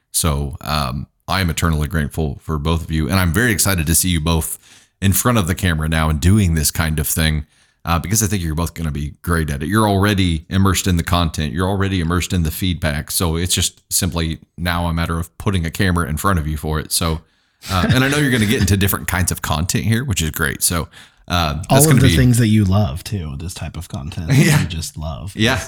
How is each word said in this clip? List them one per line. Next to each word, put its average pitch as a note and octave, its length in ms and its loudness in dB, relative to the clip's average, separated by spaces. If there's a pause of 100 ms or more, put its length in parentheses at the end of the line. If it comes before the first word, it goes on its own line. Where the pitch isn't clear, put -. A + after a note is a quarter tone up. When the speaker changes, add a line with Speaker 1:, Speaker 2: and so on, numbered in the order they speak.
(120)
Speaker 1:
So, C#2+ 480 -2
um, C#2+ 460 -4 (200)
I F#2 140 -2
am F2+ 80 2
eternally D2+ 400 0
grateful D#2 540 -2
for D#2 160 -4
both D#2+ 260 0
of D#2 60 -10
you, D#2+ 180 0
and F#2+ 100 0
I'm F2 140 2
very A#2 180 2
excited F2+ 360 0
to E2 80 2
see F#2 160 0
you E2+ 100 0
both D#2+ 380 -2 (420)
in F#2+ 140 2
front A#2+ 240 2
of F2+ 80 2
the F2 80 -2
camera D#2+ 340 0
now D#2+ 220 2
and D#2 100 0
doing F#2 320 4
this D2+ 180 0
kind D#2 280 -2
of D2+ 80 -2
thing, D#2 400 0 (400)
uh, E2+ 120 0
because G#2+ 240 -2
I G#2 40 2
think F2+ 160 -2
you're D#2+ 120 -2
both E2 200 -2
gonna D#2+ 160 -4
be C#2+ 320 -6
great E2 260 0
at C#2 140 -4
it. D2+ 80 -4
You're G#2+ 180 4
already F#2+ 600 2
immersed F#2+ 360 2
in F2+ 120 4
the E2 40 0
content. D#2+ 520 0
You're F#2 120 0
already F#2+ 340 0
immersed E2+ 340 0
in F2 80 2
the D#2 80 0
feedback. D#2 600 -2
So E2 260 0
it's F2 180 -2
just - 360 -4
simply E2 480 -2 (200)
now F2 280 -2
a E2 60 0
matter E2 260 -2
of - 200 -8
putting F#2+ 260 -2
a D#2+ 60 -4
camera F2 400 0
in D2+ 80 -4
front F#2+ 200 0
of D2 80 -2
you D#2 120 -4
for D#2 200 -4
it. - 140 -6
So, D#2+ 300 -2 (480)
uh, F#2 240 0
and C3 100 4
I C#3 60 2
know D3 80 0
you're C#3+ 120 2
gonna A#2 140 2
get G#2+ 160 2
into G2+ 160 4
different G2 320 -2
kinds F2+ 240 0
of - 80 -6
content E2+ 440 -2
here, A2+ 200 0
which A2+ 160 -4
is D#2 100 -2
great. D2 320 -4
So, D#2+ 280 -2 (360)
uh, E2 280 0
that's D2+ 160 -6
Speaker 2:
All C3+ 80 6
of D3 80 8
Speaker 1:
gonna C#3 140 6
Speaker 2:
the C3 80 6
Speaker 1:
be E2 80 4
Speaker 2:
things B2 200 4
that A#2+ 120 4
you G#2+ 180 4
love F#2 360 0
too, D#2+ 360 -8
this E2+ 160 -10
type E2 240 -10
of E2 100 -14
content D#2 380 -10
that C#3 100 2
Speaker 1:
Yeah. C#3+ 240 6
Speaker 2:
you F2 80 -2
just D#2+ 300 -8
love. D2+ 360 -10
Speaker 1:
Yeah. A#2 340 2